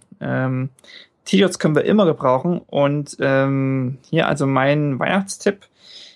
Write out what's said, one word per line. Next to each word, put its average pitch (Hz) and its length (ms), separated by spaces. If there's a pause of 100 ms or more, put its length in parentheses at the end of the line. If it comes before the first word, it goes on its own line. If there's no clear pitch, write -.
(220)
Ähm, 131 480 (560)
T-Shirts 190 320
können 160 180
wir 190 100
immer 202 200
gebrauchen 143 540
und, 143 600
ähm, 135 800 (140)
hier 160 160
also 143 180
mein 139 540
Weihnachtstipp, 196 640 (500)